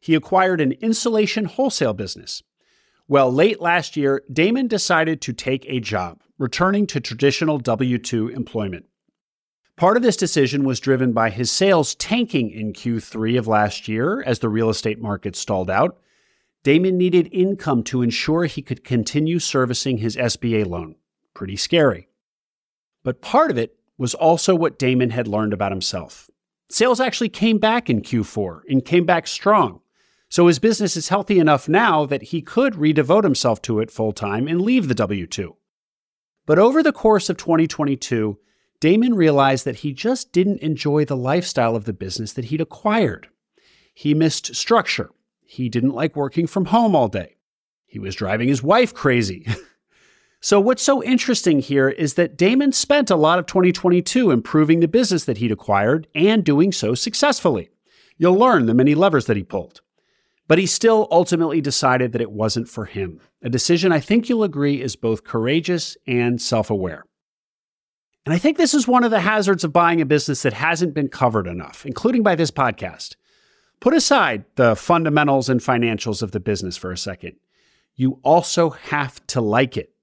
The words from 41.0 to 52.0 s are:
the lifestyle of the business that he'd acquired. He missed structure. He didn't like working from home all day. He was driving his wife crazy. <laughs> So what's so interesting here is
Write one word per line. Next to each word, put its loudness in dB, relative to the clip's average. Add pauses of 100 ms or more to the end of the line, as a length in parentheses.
the -6
lifestyle -2
of -8
the -6
business -10
that -8
he'd -6
acquired. -2 (640)
He -2
missed 0
structure. -2 (360)
He -6
didn't 0
like -4
working -2
from -2
home 2
all 4
day. -8 (480)
He -16
was -10
driving -2
his 0
wife 2
crazy. -2
<laughs> -4 (840)
So 2
what's 0
so 2
interesting 2
here 2
is -4